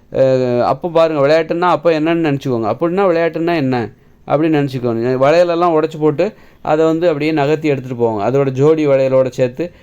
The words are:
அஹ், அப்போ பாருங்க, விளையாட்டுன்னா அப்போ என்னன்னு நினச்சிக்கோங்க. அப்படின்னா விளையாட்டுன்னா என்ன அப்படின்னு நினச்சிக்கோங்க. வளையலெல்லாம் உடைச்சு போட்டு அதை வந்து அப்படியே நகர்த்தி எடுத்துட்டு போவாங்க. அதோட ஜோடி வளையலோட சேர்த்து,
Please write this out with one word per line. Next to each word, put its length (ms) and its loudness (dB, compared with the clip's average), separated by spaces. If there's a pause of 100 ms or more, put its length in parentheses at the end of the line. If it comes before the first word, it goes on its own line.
(120)
அஹ், 480 0
அப்போ 280 -2
பாருங்க, 380 2
விளையாட்டுன்னா 340 0
அப்போ 300 0
என்னன்னு 360 0
நினச்சிக்கோங்க. 400 -2
அப்படின்னா 400 -2
விளையாட்டுன்னா 480 0
என்ன 380 -2 (340)
அப்படின்னு 420 0
நினச்சிக்கோங்க. 480 -4
வளையலெல்லாம் 560 2
உடைச்சு 280 -2
போட்டு 320 0 (300)
அதை 240 0
வந்து 200 0
அப்படியே 260 0
நகர்த்தி 360 0
எடுத்துட்டு 360 -2
போவாங்க. 180 -2
அதோட 280 0
ஜோடி 360 2
வளையலோட 440 2
சேர்த்து, 420 -4 (100)